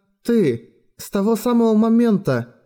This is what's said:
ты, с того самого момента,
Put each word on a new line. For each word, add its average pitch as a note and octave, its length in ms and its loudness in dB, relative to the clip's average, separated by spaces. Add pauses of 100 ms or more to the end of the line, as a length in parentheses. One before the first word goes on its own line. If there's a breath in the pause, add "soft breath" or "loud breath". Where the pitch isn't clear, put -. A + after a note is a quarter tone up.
(240)
ты, G3 460 0 (280)
с - 120 -18
того G#3 260 -2
самого A3+ 400 0
момента, G#3+ 800 0 (100)